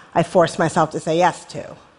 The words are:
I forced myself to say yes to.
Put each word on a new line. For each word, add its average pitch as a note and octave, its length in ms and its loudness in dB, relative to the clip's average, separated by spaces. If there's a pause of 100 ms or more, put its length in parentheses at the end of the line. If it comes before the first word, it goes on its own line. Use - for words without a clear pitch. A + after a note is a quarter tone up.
(140)
I F3 80 2
forced E3+ 360 2
myself D#3+ 340 0
to D#3+ 80 -6
say E3 180 -2
yes F3 280 0
to. - 300 -14 (220)